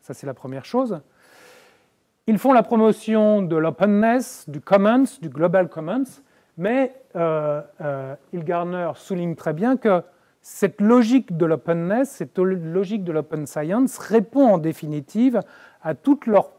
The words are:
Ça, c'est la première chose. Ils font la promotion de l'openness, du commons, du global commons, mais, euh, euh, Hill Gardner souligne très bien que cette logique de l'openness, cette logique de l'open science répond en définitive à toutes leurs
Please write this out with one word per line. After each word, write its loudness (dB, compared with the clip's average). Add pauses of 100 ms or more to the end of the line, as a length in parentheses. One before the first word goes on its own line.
Ça, -16
c'est -16
la -10
première -14
chose. -4 (1300)
Ils 2
font 2
la 6
promotion 2
de -2
l'openness, 0
du -12
commons, 2 (180)
du -10
global 0
commons, -6 (520)
mais, -2 (220)
euh, -2 (200)
euh, -8 (160)
Hill -10
Gardner -4
souligne -6
très -6
bien 0
que 2 (400)
cette -4
logique 4
de 0
l'openness, -2
cette -10
logique -2
de -6
l'open -4
science -2
répond 2
en 6
définitive -2 (400)
à -4
toutes 0
leurs 4